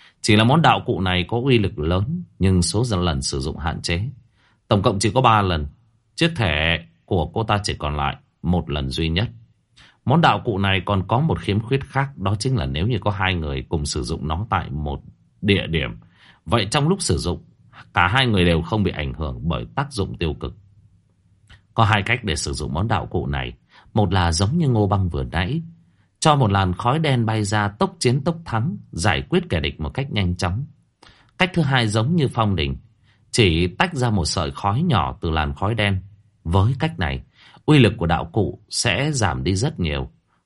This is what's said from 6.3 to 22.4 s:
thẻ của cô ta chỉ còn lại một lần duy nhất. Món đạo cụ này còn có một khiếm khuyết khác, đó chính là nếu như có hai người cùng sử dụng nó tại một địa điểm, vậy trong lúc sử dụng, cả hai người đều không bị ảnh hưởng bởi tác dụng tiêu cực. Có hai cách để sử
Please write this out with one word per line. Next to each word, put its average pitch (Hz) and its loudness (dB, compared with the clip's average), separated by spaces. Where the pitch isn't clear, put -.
thẻ 80 0
của 87 0
cô - -4
ta 104 0
chỉ 73 -4
còn 73 -4
lại 71 -2
một 82 0
lần 69 -4
duy 82 -2
nhất. 90 -2
Món 151 4
đạo 113 4
cụ 101 -2
này 95 2
còn 98 0
có 120 2
một 160 0
khiếm 104 0
khuyết 135 -2
khác, 139 -4
đó 98 -2
chính 131 -2
là 71 -2
nếu 73 -2
như 120 0
có 104 0
hai 95 0
người 71 -4
cùng 73 -2
sử 73 -4
dụng 73 -6
nó 85 -4
tại 92 -2
một 73 -6
địa 98 2
điểm, 67 -2
vậy 110 0
trong 147 2
lúc 196 0
sử 76 0
dụng, - -4
cả 90 6
hai 127 2
người 98 4
đều 82 4
không 107 -2
bị 90 2
ảnh 69 -6
hưởng 69 -6
bởi 60 -4
tác 139 -4
dụng - -6
tiêu 78 -2
cực. 64 -10
Có 113 4
hai 101 2
cách 113 -2
để 78 -2
sử 71 -6